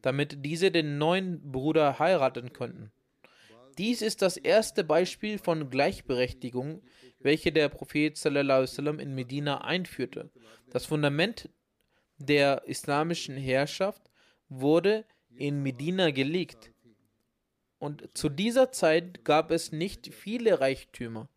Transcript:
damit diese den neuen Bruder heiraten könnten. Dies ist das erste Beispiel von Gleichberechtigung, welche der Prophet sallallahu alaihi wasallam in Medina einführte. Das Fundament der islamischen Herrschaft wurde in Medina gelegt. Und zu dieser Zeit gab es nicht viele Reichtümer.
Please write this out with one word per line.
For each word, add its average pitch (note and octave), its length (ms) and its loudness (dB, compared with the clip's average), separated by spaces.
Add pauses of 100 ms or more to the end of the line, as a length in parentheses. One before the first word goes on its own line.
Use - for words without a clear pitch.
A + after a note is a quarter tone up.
damit C#3+ 440 -4
diese E3+ 260 0
den D#3 260 0
neuen E3+ 540 -2
Bruder D3 480 2
heiraten C3+ 540 2
könnten. A2 380 -12 (840)
Dies A3+ 240 -2
ist G#3+ 200 -2
das F#3 160 2
erste G#3 460 2
Beispiel F#3 560 0
von D#3 300 -2
Gleichberechtigung, C3 1120 -2 (360)
welche D#3 320 2
der D3 180 2
Prophet D3 480 -2
sallallahu C#3 420 2
alaihi C3 100 2
wasallam D3 300 -4
in C3+ 160 -10
Medina C3+ 460 -4
einführte. - 680 -6 (400)
Das - 160 -4
Fundament D3+ 640 -2 (680)
der C#3 480 2
islamischen D3 720 -2
Herrschaft C3+ 760 -2 (380)
wurde E3 580 2 (300)
in C#3+ 280 -2
Medina D3+ 480 0
gelegt. C#3 640 -4 (1040)
Und D3 360 -10
zu - 160 0
dieser A#3 420 4
Zeit F3 520 2
gab D#3 280 4
es D#3+ 200 0
nicht D#3+ 420 -6
viele A3 460 0
Reichtümer. C3 760 -4